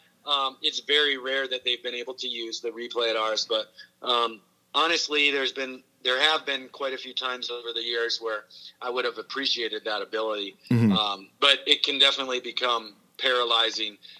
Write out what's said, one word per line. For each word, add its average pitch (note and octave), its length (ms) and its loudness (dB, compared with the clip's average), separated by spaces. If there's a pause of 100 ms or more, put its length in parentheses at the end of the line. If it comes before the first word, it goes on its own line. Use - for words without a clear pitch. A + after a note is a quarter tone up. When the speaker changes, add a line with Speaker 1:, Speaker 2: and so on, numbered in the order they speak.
(300)
Speaker 1:
Um, C3+ 300 0
it's D3+ 200 -4
very D3 360 2
rare C3 320 -4
that B2+ 160 -6
they've B2 180 -2
been B2 120 -6
able A#2+ 200 -8
to B2+ 140 -8
use A#2 320 -8
the A#2 100 -6
replay A#2 380 -4
at A2 80 0
ours, A2 320 0
but, A2 240 -2 (340)
um, A#2 340 0 (340)
honestly, D3+ 560 2
there's C3+ 220 0
been, C3 300 -8 (220)
there B2+ 160 2
have D#3 240 4
been C3 240 -4
quite C3+ 240 -4
a B2+ 60 -4
few B2+ 160 -12
times B2+ 360 -4
over A#2+ 220 -6
the A2+ 100 -4
years A#2 380 0
where A2 240 -4 (380)
I B2 80 -4
would B2 160 0
have A2+ 100 -4
appreciated A2+ 680 -2
that G#2+ 160 -2
ability. G#2 540 -4 (140)
Speaker 2:
Mm-hmm. A#2 220 8
Speaker 1:
Um, G2 380 0 (100)
but C#3 260 6
it D3 180 4
can C#3+ 140 0
definitely C3+ 420 2
become A#2 520 -2 (240)
paralyzing, A2+ 800 0 (240)